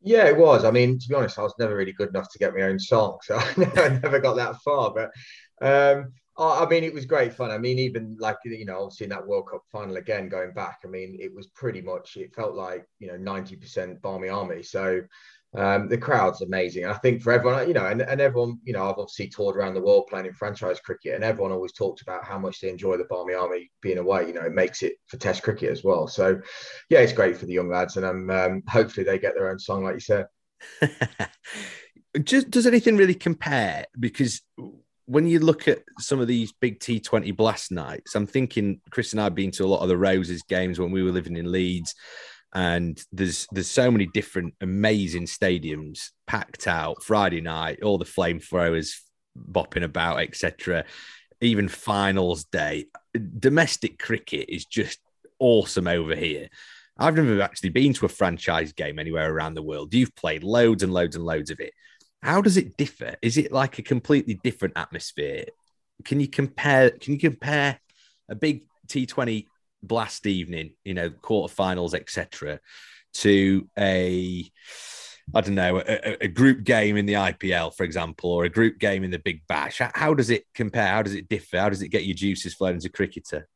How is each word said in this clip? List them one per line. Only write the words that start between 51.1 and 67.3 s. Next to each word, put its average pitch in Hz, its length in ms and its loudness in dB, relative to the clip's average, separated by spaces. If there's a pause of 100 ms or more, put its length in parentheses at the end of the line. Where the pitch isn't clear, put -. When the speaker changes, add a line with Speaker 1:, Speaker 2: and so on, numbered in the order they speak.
Speaker 2:
Even 104 280 2
finals 95 760 0
day, 76 440 -4 (520)
domestic 135 600 2
cricket - 480 -6
is - 160 -10
just - 340 -4 (400)
awesome 107 480 4
over 85 300 0
here. 76 320 -6 (500)
I've 160 160 2
never 123 260 4
actually 98 280 -2
been 127 240 4
to - 140 0
a - 20 2
franchise 82 640 -2
game 76 260 -8
anywhere 80 340 -2
around 78 220 -4
the 78 80 -8
world. 78 320 -8
You've 123 220 2
played 78 260 -4
loads 113 400 4
and 92 100 0
loads 87 220 0
and 85 100 -6
loads 80 280 -4
of - 80 -12
it. - 120 -12 (480)
How 175 220 2
does 190 140 4
it - 200 0
differ? - 460 -6
Is 117 160 2
it, - 140 0
like, 135 260 0
a 117 40 -12
completely 123 600 0
different - 340 -4
atmosphere? 73 680 -8 (600)
Can 135 140 -2
you 139 80 2
compare, 135 640 4
can - 220 -8
you 143 80 -2
compare 143 580 0 (500)